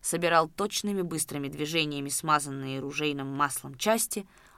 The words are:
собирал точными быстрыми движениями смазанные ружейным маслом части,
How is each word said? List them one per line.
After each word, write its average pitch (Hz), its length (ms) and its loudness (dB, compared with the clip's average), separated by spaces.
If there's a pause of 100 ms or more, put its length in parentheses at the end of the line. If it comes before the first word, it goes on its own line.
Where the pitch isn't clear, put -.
собирал 170 480 4
точными 202 520 -2
быстрыми 151 460 -2
движениями 147 600 -2
смазанные 139 720 0
ружейным 143 480 -2
маслом 139 480 -2
части, 214 520 0 (300)